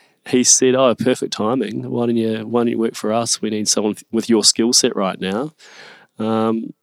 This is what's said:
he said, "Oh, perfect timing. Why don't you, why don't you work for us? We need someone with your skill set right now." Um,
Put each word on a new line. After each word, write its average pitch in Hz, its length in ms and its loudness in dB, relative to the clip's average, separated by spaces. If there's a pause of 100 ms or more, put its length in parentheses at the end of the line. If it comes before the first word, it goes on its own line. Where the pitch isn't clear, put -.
(280)
he 123 160 2
said, 127 300 4
"Oh, 127 200 4
perfect 123 380 -2
timing. 123 560 -4
Why 120 180 -2
don't 117 100 0
you, 110 300 -2
why 117 140 0
don't 120 80 2
you 117 100 -2
work 113 180 -2
for 107 160 -4
us? 113 280 -2
We 110 80 -4
need 107 200 -2
someone 107 260 0 (160)
with 110 180 -2
your 107 160 4
skill 117 280 2
set 127 220 2
right 92 260 -2
now." 104 340 -4 (640)
Um, 110 640 -2